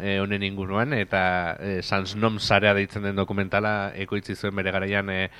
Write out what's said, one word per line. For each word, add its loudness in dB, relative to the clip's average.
eh, 0
honen 0
inguruan, -2
eta, 2
eh, -2
Sans -2
Nom 2
sarea 6
deitzen 0
den -2
dokumentala 0
ekoitzi -6
zuen -4
bere -2
garaian, 0
eh, -2